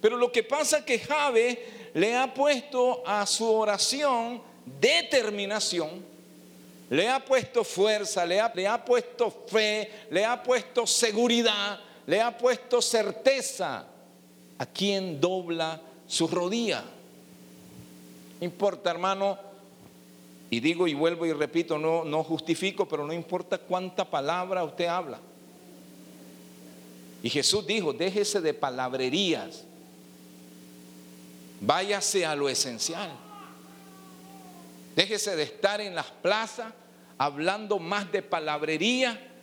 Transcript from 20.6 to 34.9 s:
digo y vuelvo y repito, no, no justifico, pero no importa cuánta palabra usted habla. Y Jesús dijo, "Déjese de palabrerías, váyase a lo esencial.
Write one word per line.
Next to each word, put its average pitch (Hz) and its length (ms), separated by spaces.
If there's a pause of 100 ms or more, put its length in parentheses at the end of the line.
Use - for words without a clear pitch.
digo 170 280
y 151 60
vuelvo 165 320
y 160 60
repito, 156 460
no, 160 260
no 156 200
justifico, 165 600
pero 147 200
no 151 60
importa 175 460
cuánta 185 460
palabra 175 600
usted 165 220
habla. 170 320 (2000)
Y - 80
Jesús 165 360
dijo, 190 260
"Déjese 196 480
de 160 120
palabrerías, 131 1120 (2000)
váyase 190 680
a 156 80
lo 143 140
esencial. 147 600 (1800)